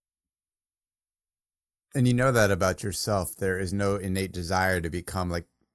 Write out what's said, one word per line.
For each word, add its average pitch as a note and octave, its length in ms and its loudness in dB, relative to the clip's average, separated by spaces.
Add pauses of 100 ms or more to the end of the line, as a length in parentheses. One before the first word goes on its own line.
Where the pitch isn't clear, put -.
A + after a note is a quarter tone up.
(2000)
And B2 120 4
you B2 60 4
know C3 180 4
that G#2+ 200 6
about F#2 320 0
yourself. G2 520 -2
There F#2 220 -2
is F#2+ 160 -4
no G2+ 220 0
innate F#2+ 380 -4
desire F#2 480 0
to E2 80 -6
become, F2 400 -6
like, F2 160 -4 (300)